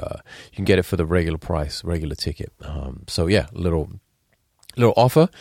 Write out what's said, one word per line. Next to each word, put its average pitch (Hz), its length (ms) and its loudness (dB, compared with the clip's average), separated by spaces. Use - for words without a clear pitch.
uh, - 160 -10
you - 60 -16
can 98 100 -4
get 95 120 6
it 90 40 2
for - 140 -2
the 82 100 0
regular 82 320 0
price, 76 440 -6
regular 80 320 -4
ticket. - 460 -8
Um, 67 460 -12
so 82 200 -2
yeah, 92 280 2
little, 82 340 -2
little 120 220 4
offer 143 320 6